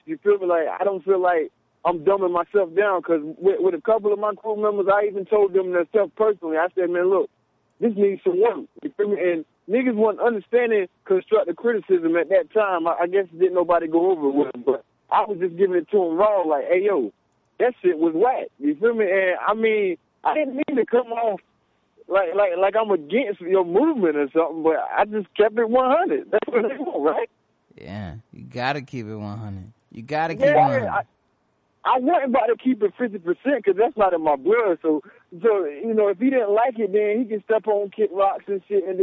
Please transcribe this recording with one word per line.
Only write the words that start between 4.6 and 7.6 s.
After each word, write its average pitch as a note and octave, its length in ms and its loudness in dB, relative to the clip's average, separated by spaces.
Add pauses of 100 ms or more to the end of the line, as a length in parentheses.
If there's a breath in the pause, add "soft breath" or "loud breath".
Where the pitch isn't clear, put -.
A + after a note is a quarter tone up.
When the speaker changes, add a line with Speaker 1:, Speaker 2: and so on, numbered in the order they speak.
Speaker 1:
I G#3 140 2
even G3 200 -4
told G3+ 280 2
them F#3 180 0
themselves F3+ 440 0
personally, F3+ 420 0
I E3+ 180 2
said, F3+ 140 0
"Man, F3 200 0
look, F#3 200 2 (500)